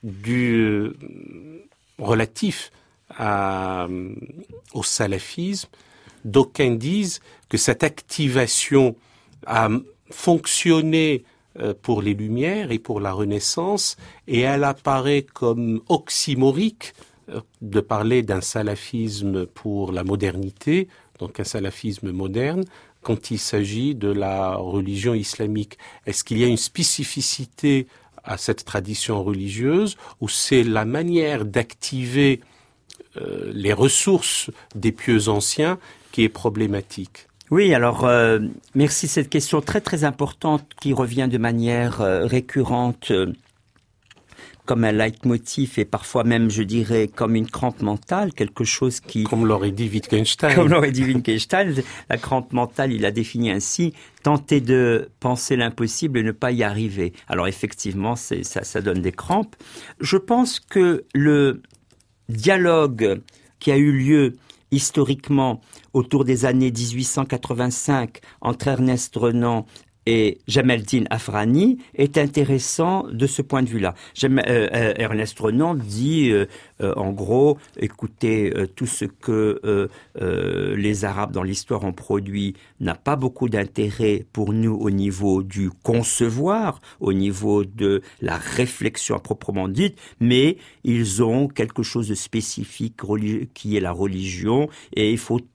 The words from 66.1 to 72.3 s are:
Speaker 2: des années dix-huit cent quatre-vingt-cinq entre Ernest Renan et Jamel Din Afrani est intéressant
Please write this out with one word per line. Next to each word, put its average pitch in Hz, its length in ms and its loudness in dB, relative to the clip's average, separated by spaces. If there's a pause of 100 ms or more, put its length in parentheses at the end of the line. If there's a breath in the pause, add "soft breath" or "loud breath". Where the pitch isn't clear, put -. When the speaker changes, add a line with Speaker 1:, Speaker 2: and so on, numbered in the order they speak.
Speaker 2:
des 127 200 2
années 127 240 4
dix-huit 120 360 -4
cent 135 200 -2
quatre-vingt-cinq 123 920 -2 (200 loud breath)
entre - 280 -2
Ernest 127 480 0
Renan 117 500 0 (400 loud breath)
et 113 420 2
Jamel 120 340 2
Din 113 300 0
Afrani 117 680 2 (160 loud breath)
est 143 240 2
intéressant 147 920 0